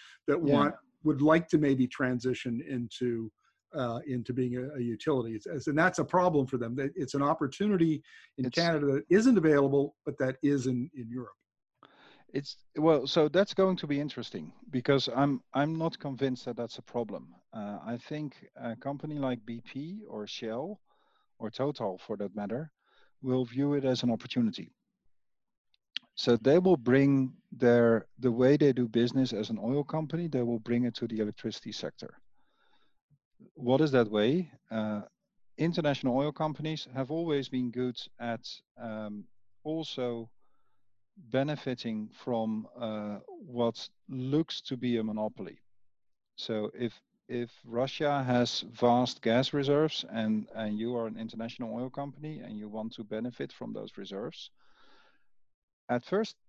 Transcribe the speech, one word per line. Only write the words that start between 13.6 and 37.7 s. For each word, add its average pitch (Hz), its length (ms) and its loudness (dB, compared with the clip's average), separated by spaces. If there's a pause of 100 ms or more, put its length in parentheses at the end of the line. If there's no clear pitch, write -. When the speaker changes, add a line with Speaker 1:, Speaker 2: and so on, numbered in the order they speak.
Speaker 2:
to 180 100 -8
be 143 140 0
interesting 117 500 -8 (200)
because 135 440 2
I'm, 139 260 2 (120)
I'm 151 240 0
not 160 220 -4
convinced 131 480 -4
that 120 100 -6
that's 117 220 -8
a - 40 -14
problem. 104 520 -8 (180)
Uh, 104 340 -8
I 120 100 -6
think 151 600 -10
a 123 180 -8
company 143 440 -8
like 127 260 -4
B 117 160 -10
P 170 480 -10
or 214 180 -8
Shell 131 540 -8 (580)
or 107 120 -8
Total, 127 480 -4
for - 180 -8
that 98 180 -6
matter, 110 380 -6 (500)
will 127 220 0
view 135 300 -2
it 139 100 0
as 131 180 2
an 123 80 2
opportunity. 113 640 -2 (1400)
So 120 200 4
they 135 220 6
will 185 180 6
bring 135 560 4 (200)
their, 120 540 6 (120)
the 123 140 2
way 127 240 6
they 143 160 6
do 123 160 0
business 120 440 2
as 107 180 -4
an 110 120 -2
oil 135 220 0
company, 160 440 -4
they 139 140 0
will 117 160 0
bring 120 260 0
it 117 120 -2
to 120 100 -4
the 110 140 -4
electricity 104 520 -6
sector. - 460 -12 (1400)
What 135 260 2
is 151 120 4
that 120 180 6
way? 127 400 2 (200)
Uh, 107 320 -4 (560)
international 151 580 0
oil 147 160 0
companies 156 640 -6
have 131 180 -4
always 156 360 -2
been 127 220 -2